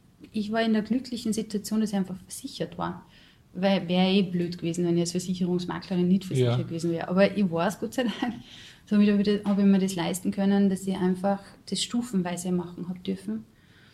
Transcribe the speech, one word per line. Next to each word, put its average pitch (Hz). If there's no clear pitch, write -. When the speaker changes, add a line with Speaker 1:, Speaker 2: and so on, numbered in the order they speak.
Speaker 1:
Ich 208
war 226
in 226
der 214
glücklichen 226
Situation, 214
dass 214
ich 202
einfach 185
versichert -
war. 175
Weil 185
wäre 185
eh 202
blöd 175
gewesen, 170
wenn 170
ich 175
als 170
Versicherungsmaklerin 180
nicht 190
versichert 123
Speaker 2:
Ja. 120
Speaker 1:
gewesen 165
wäre. 165
Aber 196
ich 196
war's, 170
Gott 226
sei 254
Dank. 240
Somit 208
hab 202
ich 202
das, 208
hab 202
ich 202
mir 196
das 190
leisten 180
können, 196
dass 190
ich 190
einfach 185
das 190
stufenweise 185
machen 175
hab 180
dürfen. 196